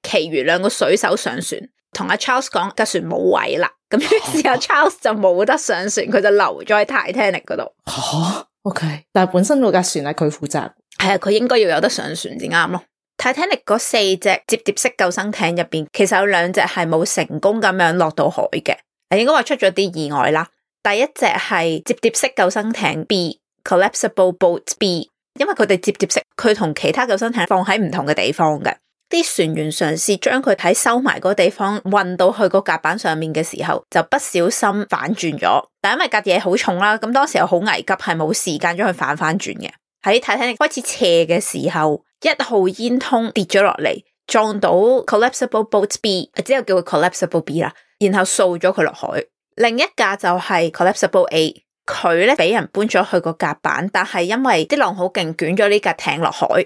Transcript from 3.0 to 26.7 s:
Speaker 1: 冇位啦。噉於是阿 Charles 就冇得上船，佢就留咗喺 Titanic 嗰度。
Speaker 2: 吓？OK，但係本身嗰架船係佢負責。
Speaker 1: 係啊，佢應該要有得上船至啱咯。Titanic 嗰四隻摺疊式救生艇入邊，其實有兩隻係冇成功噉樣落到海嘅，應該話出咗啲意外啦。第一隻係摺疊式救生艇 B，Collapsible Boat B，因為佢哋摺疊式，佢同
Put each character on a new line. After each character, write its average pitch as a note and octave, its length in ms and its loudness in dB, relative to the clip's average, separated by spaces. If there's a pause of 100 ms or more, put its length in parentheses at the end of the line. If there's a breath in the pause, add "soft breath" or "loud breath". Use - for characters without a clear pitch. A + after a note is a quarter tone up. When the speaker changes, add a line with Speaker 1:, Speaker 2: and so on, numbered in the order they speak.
Speaker 1:
冇 E3+ 120 -4
位 F3+ 400 0
啦。 F3 120 0 (200)
噉 G#3 100 0
於 D#4 420 0
是 - 60 0
阿 B3 80 4
Charles D4 460 2
就 A3+ 100 2
冇 F#3+ 320 2
得 C4+ 140 4
上 G#3 200 -2 (120)
船， G#3 180 -2
佢 F#3+ 140 2
就 G3+ 80 4
留 F#3+ 340 2
咗 G#3 220 2
喺 - 0 -
Titanic G#3 580 -2
嗰 - 140 -6
度。 - 160 -8 (120)
Speaker 2:
吓？ D3+ 600 -4 (180)
OK， D#3+ 480 -6
但 F#3 160 4
係 F#3 40 -10
本 F3+ 120 4
身 C#4 160 2
嗰 A3+ 120 4
架 F#3 100 4
船 D#3 240 -4
係 D3+ 80 -4
佢 D3+ 180 0
負 D3 160 -8
責。 D3 220 -4 (280)
Speaker 1:
係 F#3 140 0
啊， G3 60 2
佢 G3 140 -2
應 A3 140 2
該 B3 120 2
要 F3+ 180 2
有 D3+ 60 0
得 - 80 2
上 - 160 -6 (100)
船 - 240 -10
至 - 60 -10
啱 E3 240 2
咯。 F3+ 120 -6 (360)
Titanic C#4 480 -2
嗰 G#3 120 2
四 A#3+ 200 -2
隻 F#3+ 320 2 (180)
摺 A#3 160 -2
疊 - 180 -2
式 - 160 0
救 F3+ 140 2
生 G#3 180 -4
艇 F3 280 -2
入 E3+ 60 0
邊， D#3+ 280 -6
其 G3 160 2
實 G3+ 100 2
有 G3 100 2
兩 F3+ 260 0
隻 G#3 80 2
係 E3+ 260 0
冇 D#3+ 160 0
成 D#3+ 380 -4
功 G#3+ 200 2
噉 F#3+ 140 2
樣 E3+ 200 2
落 E3 160 2
到 D3+ 180 0
海 - 140 -2 (100)
嘅， - 240 -2 (400)
應 A3+ 80 2
該 D4+ 80 4
話 C4 100 2
出 D4 120 -4
咗 G3 160 2
啲 G3 260 -2
意 D3 160 -6
外 C#3 180 2
啦。 D#3+ 160 0 (360)
第 G#3 160 0
一 C4+ 60 2 (100)
隻 C4 100 0
係 E3 560 -2
摺 B3 180 -2
疊 A3+ 200 0
式 B3+ 160 0
救 F#3 120 2
生 G#3+ 240 -2
艇 D#3 340 -4
B，Collapsible F3+ 1300 0
Boat F3 260 2 (140)
B， F3+ 320 -2 (300)
因 C#4+ 80 0
為 G4+ 60 -2
佢 G#3+ 120 2
哋 F#3+ 140 2
摺 G3+ 140 0
疊 - 200 -4
式， - 80 0 (160)
佢 G#3+ 180 2
同 E3+ 200 -2